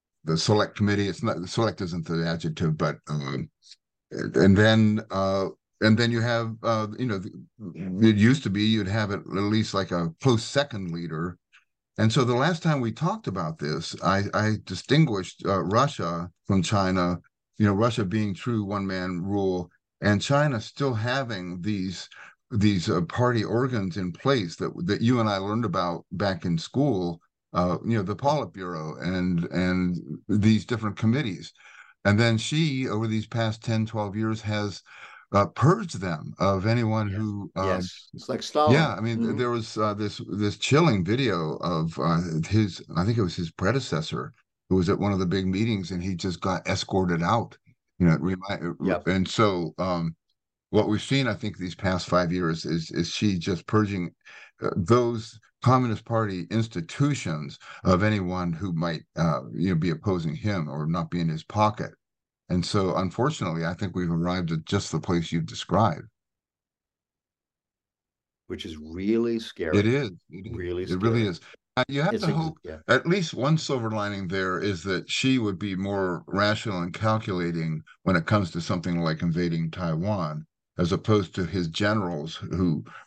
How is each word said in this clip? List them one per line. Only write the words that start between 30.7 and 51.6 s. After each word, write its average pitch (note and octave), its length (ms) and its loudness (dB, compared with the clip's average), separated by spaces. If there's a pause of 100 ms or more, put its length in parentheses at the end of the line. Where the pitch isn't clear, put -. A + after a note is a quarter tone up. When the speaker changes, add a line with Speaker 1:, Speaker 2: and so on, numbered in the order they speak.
Speaker 1:
committees. A2+ 540 0 (540)
And G2+ 140 6
then A#2 180 4
Xi, C3+ 500 0
over G#2+ 200 -2
these A2 200 -2
past A2+ 360 -2
ten, A2 220 0
twelve G#2 300 -4
years, A2 260 -2
has, G#2 400 -4 (520)
uh, G2+ 140 6
purged E3 520 2
them F2 400 -6
of F#2+ 260 2
anyone A2 440 2
Speaker 2:
Yes. G2 80 -4
Speaker 1:
who, G2+ 400 -4
um, F#2+ 100 -2
Speaker 2:
Yes. F#2 460 -4
It's - 160 -14
like A2+ 140 -4
Stalin. D3+ 280 4
Speaker 1:
Yeah, C#3+ 240 4
I G2 60 -6
mean, A2+ 160 -2
th-, A2+ 120 0
Speaker 2:
Mm-hmm. A2 80 -2
Speaker 1:
there B2 120 0
was, A2+ 280 -4
uh, G#2+ 160 0
this, G2+ 280 -6 (100)
this G2+ 260 0
chilling C3 460 4
video G2 540 0
of, D#2+ 420 -2
uh, E2 220 2 (260)
his, G2+ 340 2 (140)
I F2 80 2
think A2+ 140 2
it A2 60 2
was E2+ 120 -2
his E2+ 160 -4
predecessor, F#2 800 -2 (360)
who F#2+ 60 4
was F2+ 120 4
at G2 120 2
one G2+ 120 0
of F#2 80 0
the F#2+ 60 0
big F#2+ 220 0
meetings, F#2+ 440 0
and F2+ 100 -4
he F#2+ 140 -4
just F2 240 -6
got F2+ 260 -4
escorted F#2 580 0
out. G2 340 -2 (420)
You F2+ 80 6
know, D#2+ 60 8
it C#2 80 2
remi-, F#2 520 -4 (120)
Speaker 2:
Yep. F2 220 0
Speaker 1:
and F#2 200 2
so, F#2 520 2
um, F2 360 -2 (540)
what G2 180 2
we've G#2 140 0
seen, C3+ 260 0
I G#2+ 60 0
think, G2 240 -6
these F2+ 180 -8